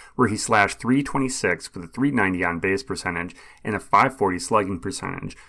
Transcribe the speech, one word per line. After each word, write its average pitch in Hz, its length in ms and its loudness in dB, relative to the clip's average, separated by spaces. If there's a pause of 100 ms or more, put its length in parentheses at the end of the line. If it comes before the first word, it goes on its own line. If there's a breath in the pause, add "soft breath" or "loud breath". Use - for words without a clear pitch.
(140 loud breath)
where 120 140 4
he 107 80 -2
slashed 101 440 2
three 127 220 2
twenty-six 127 720 -2
with 87 120 -12
a 80 40 -14
three 139 220 0
ninety 92 340 2
on-base 90 380 0
percentage 90 520 -6 (300 soft breath)
and 110 100 -2
a 95 60 -2
five 123 380 2
forty 92 220 0
slugging 98 400 0
percentage, 95 560 -8 (120)